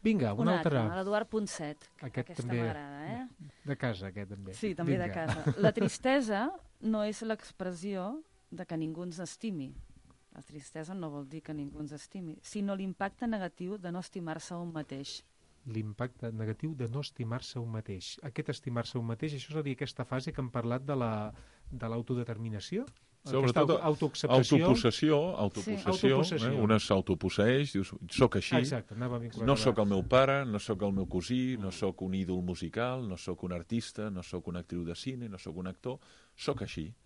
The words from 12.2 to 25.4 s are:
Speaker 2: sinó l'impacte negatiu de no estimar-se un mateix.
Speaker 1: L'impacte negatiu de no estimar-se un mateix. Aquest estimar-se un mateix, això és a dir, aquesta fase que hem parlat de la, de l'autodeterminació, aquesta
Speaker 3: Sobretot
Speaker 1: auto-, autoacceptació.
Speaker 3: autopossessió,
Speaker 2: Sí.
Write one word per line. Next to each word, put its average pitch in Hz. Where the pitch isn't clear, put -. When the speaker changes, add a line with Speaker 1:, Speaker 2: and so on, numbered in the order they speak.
Speaker 2:
sinó 202
l'impacte 196
negatiu 190
de 175
no 180
estimar-se 170
un 170
mateix. 143
Speaker 1:
L'impacte 113
negatiu 110
de 127
no 131
estimar-se 123
un 117
mateix. 101
Aquest 147
estimar-se 120
un 117
mateix, 117
això 135
és 147
a 156
dir, 139
aquesta 127
fase 131
que -
hem 127
parlat 120
de 147
la, 110
de 117
l'autodeterminació, 117
aquesta -
Speaker 3:
Sobretot 135
Speaker 1:
auto-, 151
autoacceptació. 147
Speaker 3:
autopossessió, 147
Speaker 2:
Sí. -